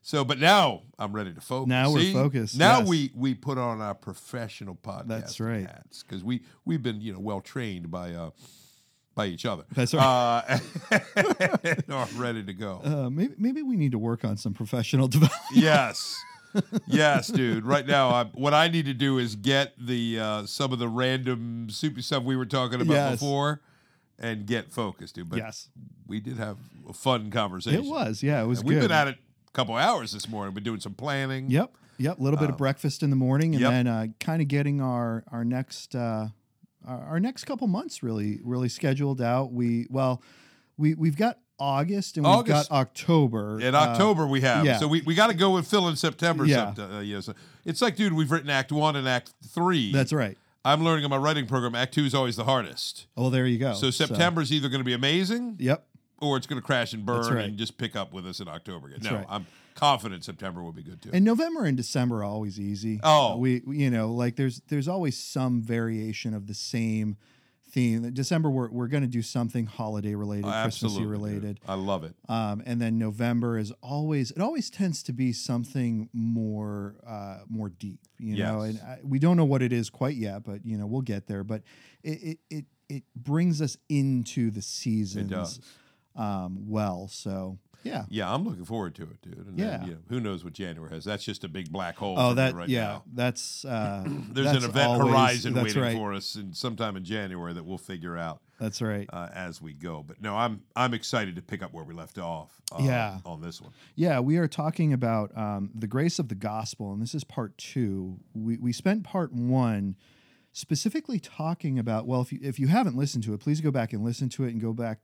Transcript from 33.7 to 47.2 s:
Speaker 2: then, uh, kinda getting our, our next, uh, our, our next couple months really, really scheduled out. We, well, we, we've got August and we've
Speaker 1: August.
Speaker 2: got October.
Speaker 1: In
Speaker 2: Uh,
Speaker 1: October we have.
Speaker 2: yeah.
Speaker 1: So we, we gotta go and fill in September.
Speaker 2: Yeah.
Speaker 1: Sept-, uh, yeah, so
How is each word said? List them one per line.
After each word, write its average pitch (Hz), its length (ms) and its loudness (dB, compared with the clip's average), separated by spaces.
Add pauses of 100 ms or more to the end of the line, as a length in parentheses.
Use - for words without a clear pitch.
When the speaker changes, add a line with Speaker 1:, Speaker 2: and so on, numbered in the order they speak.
Speaker 2:
then, 123 160 4
uh, 113 200 0 (120)
kinda 160 260 0
getting 143 360 2
our, 120 480 -2
our 117 140 -4
next, 127 520 -4
uh, 110 340 -2 (560)
our, 127 180 -10
our 156 160 -2
next 254 260 -2
couple 262 220 -2
months 277 360 -2
really, 104 400 -2
really 123 260 0
scheduled 135 520 0
out. 123 320 2
We, 120 360 0
well, 127 320 0 (560)
we, 151 180 4
we've 156 200 2
got 226 220 2 (220)
August 151 580 0
and 147 80 2
we've 180 80 10
Speaker 1:
August. 156 380 4
Speaker 2:
got 147 40 0
October. 113 840 4
Speaker 1:
In 127 140 4
Speaker 2:
Uh, 147 40 10
Speaker 1:
October 160 460 6
we 135 160 2
have. 131 240 6
Speaker 2:
yeah. 123 140 6
Speaker 1:
So 151 80 2
we, 160 140 4
we 160 120 2
gotta 214 220 6
go 185 220 6
and 160 100 0
fill 196 220 4
in 151 60 0
September. 160 480 2
Speaker 2:
Yeah. 117 320 4
Speaker 1:
Sept-, 104 220 -8
uh, - 40 -6
yeah, 104 180 -4
so 101 140 -8 (320)